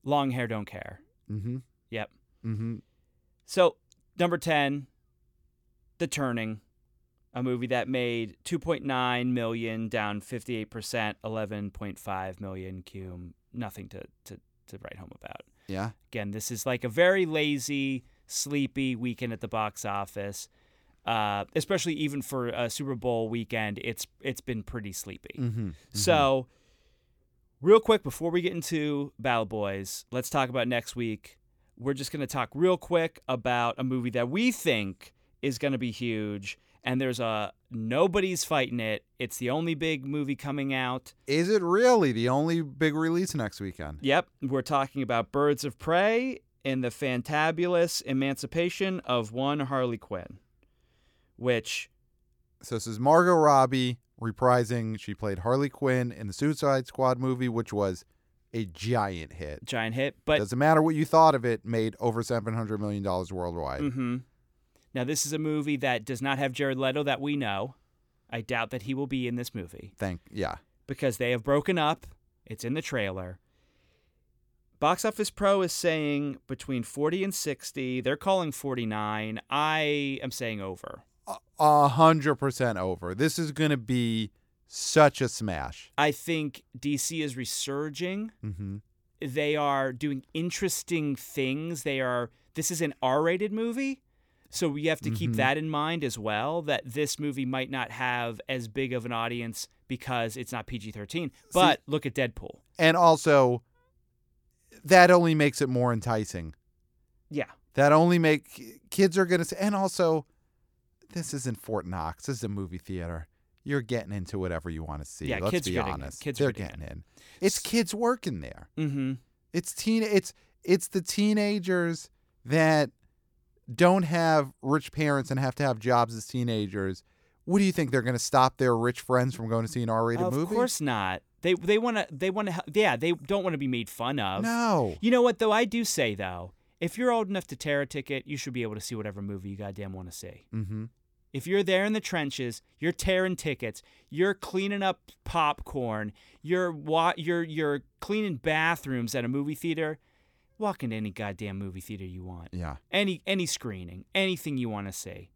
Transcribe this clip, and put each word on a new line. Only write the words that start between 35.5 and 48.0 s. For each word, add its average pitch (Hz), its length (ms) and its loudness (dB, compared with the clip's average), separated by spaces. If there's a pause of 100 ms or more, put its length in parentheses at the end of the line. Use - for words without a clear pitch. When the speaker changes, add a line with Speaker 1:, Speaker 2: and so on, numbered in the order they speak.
Speaker 1:
gonna 135 200 -2
be 120 120 -4
huge, 104 680 -6 (260)
and 127 160 0
there's 127 200 -2
a, 107 320 -2 (180)
nobody's 170 720 0
fighting 123 360 0
it. 110 240 -4 (140)
It's 120 200 -6
the 123 100 -2
only 160 260 0
big 151 300 -4
movie 139 320 -4
coming 139 380 -4
out. 127 400 -4 (120)
Speaker 2:
Is 160 220 2
it 208 140 4
really 196 500 6
the 113 160 2
only 160 320 2
big 147 340 0
release 165 400 0
next 117 280 -4
weekend? 78 400 -8
Speaker 1:
Yep. 143 260 2 (140)
We're 135 200 -2
talking 139 380 -2
about 117 320 -2
Birds 147 320 2
of 139 140 -8
Prey 220 600 2 (260)
and 131 180 0
the 120 60 0
fantabulous 156 1120 0